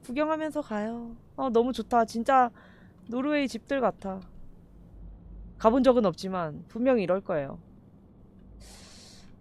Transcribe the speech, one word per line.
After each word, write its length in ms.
구경하면서 600
가요. 520
아, 160
너무 220
좋다. 320
진짜 440
노르웨이 400
집들 320
같아. 400
가본 240
적은 240
없지만 600
분명히 340
이럴 180
거예요. 380